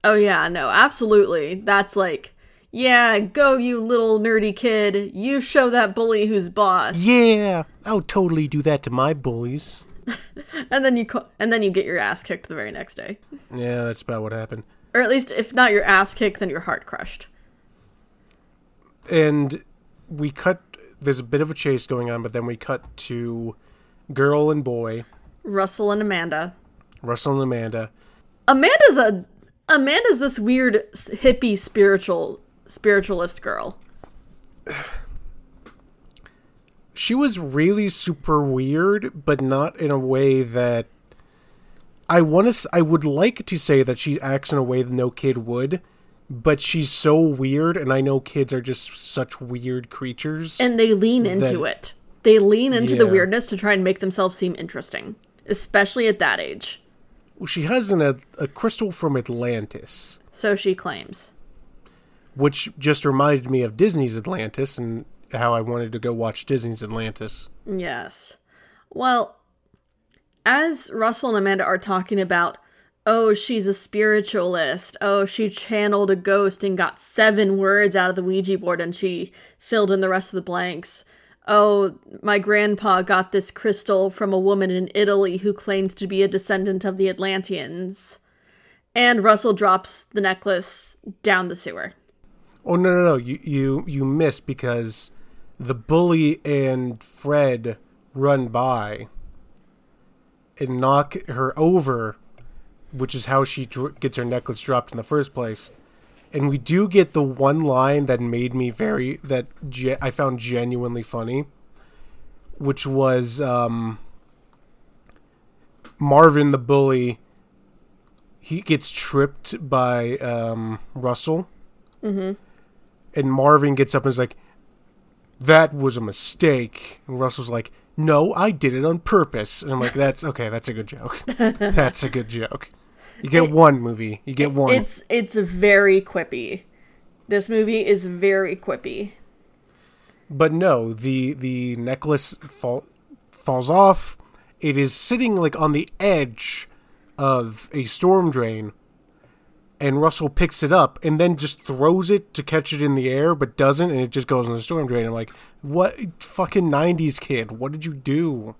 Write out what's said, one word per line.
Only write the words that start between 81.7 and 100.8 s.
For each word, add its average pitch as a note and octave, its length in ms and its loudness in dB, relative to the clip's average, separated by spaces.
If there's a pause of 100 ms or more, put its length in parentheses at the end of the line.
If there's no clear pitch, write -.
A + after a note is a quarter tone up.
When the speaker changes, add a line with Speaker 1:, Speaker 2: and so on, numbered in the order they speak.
Speaker 1:
my G#3 160 2
grandpa G#3 640 2
got F#3 300 0
this F#3+ 200 -2
crystal G3 580 0
from G3 240 -4
a F#3 60 2
woman G3 300 2
in F#3 240 -2
Italy G3 440 2
who G3 160 -2
claims G3 420 -4
to G3 120 -8
be G3 160 2
a G3 40 4
descendant F#3+ 560 -2
of F#3+ 140 -4
the F#3+ 120 2
Atlanteans." F#3 1120 -8 (720)
And A#3+ 300 4
Russell G#3+ 300 6
drops F#3+ 500 0 (100)
the G#3 80 -2
necklace F#3+ 760 -4 (260)
down F#3 240 2
the E3+ 80 -8
sewer. - 380 -12 (720)
Speaker 2:
Oh, F3 100 0
no, F3+ 180 4
no, F3+ 120 4
no. D#3+ 120 4
You, B2 240 -6
you, C3+ 460 -2
you C#3 180 -4
missed C#3+ 400 0
because A#2+ 640 -6 (500)
the B2 160 -6
bully D#3+ 680 2
and C3 580 -2
Fred C3 760 -2 (360)
run C3+ 360 2
by A2+ 580 -2 (1500)
and B2+ 200 -4
knock C#3 360 2 (120)